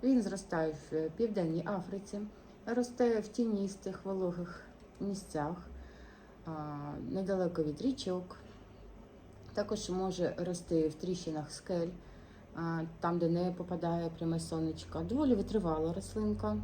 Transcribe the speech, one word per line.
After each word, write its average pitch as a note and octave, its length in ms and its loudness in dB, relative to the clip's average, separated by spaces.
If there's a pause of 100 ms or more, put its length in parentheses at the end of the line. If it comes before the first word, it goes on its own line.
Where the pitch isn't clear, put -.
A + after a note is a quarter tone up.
Він B3 200 8
зростає F3+ 500 0
в D#3 440 -2
Південній F3 500 2
Африці, G3 540 -2 (460)
росте A#3+ 540 4
в G#3+ 80 -6
тіністих, G3 760 0
вологих F3+ 600 -2 (360)
місцях, F3 560 -2 (880)
а, E3 60 -6 (600)
недалеко F#3 520 2
від D3+ 200 0
річок. F#3 540 0 (1160)
Також G#3 360 0
може F3+ 480 0
рости E3+ 500 2
в D3+ 60 -2
тріщинах D#3+ 580 -2
скель, F3 360 0 (680)
а, E3 240 0 (200)
там, F3 180 4
де E3 100 6
не F3 240 4
попадає E3+ 680 0
пряме E3 220 2
сонечко. D#3+ 600 -2
Доволі B3 340 4
витривала E3+ 580 2
рослинка. G#3 720 0